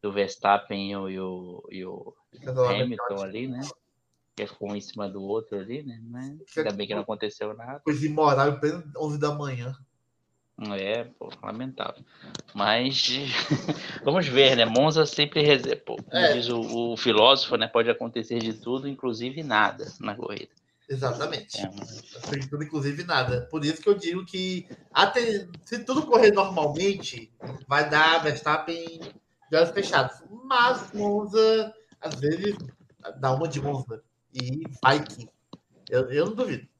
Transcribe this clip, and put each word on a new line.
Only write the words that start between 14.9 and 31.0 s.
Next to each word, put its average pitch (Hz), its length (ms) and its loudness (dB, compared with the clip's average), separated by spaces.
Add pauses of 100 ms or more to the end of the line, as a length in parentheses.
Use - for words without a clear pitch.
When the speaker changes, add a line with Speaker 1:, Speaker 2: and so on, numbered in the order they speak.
Speaker 1:
sempre 147 360 0
rese-, 135 360 4
pô, - 180 -8
como - 220 -6
Speaker 2:
É. 160 160 6
Speaker 1:
diz 120 160 -2
o, 117 440 -2
o 110 40 -6
filósofo, 123 580 6
né? 113 120 2
Pode 117 220 2
acontecer 117 500 -4
de 110 140 -2
tudo, 131 340 -6
inclusive 131 560 -6
nada 107 420 2 (160)
na 104 140 -6
corrida. - 340 -10 (400)
Speaker 2:
Exatamente. 135 720 -6
Speaker 1:
É, 95 160 -6
mas - 240 -14 (220)
Speaker 2:
Foi 143 160 -6
de 135 100 -8
tudo, 147 140 -6
inclusive 147 400 -6
nada. 123 480 0
Por 151 120 -4
isso 160 180 -2
que - 60 0
eu 202 60 6
digo 180 320 -2
que 185 420 -6 (260)
até, 202 540 2 (160)
se 226 220 -8
tudo 262 200 0
correr 220 280 8
normalmente, 175 1000 0 (360)
vai 147 220 2
dar 160 340 6
Verstappen 165 760 -2 (500)
de 156 80 0
olhos 170 140 6
fechados. 151 460 0 (260)
Mas 254 480 2
Monza, 214 840 2 (280)